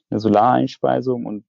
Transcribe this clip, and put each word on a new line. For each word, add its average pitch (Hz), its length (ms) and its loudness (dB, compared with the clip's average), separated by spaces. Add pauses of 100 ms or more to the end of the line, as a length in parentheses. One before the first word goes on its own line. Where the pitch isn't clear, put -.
(120)
eine 110 60 -2
Solareinspeisung 123 1040 0
und, 104 240 -12